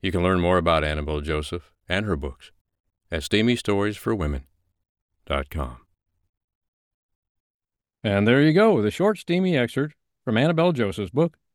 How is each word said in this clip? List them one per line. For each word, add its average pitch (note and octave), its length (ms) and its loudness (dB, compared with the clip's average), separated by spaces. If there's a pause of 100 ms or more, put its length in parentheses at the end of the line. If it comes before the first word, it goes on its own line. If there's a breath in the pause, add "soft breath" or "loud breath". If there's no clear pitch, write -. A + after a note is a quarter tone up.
You F#2+ 120 -4
can F2+ 100 0
learn F#2 180 2
more F2 180 4
about E2 260 2
Annabelle D2+ 360 -4
Joseph D2+ 520 -6 (160)
and F#2+ 180 -2
her G2 100 -2
books C#2 360 -10 (580)
at D#2+ 120 -6
steamy A2 340 0
stories G#2 400 -2
for A2+ 180 -4
women D2 300 -4 (800)
dot C#2 240 -4
com. B1 280 -8 (2250)
And G#2 240 2
there B2 120 4
you D3+ 120 6
go, G3 280 4
the G#2 100 0
short, G3 280 0
steamy F3+ 380 -2
excerpt C3 400 -2 (280)
from G#2+ 120 -2
Annabelle D#3+ 360 2
Joseph's G#2 380 -4
book, D#3+ 280 0 (160)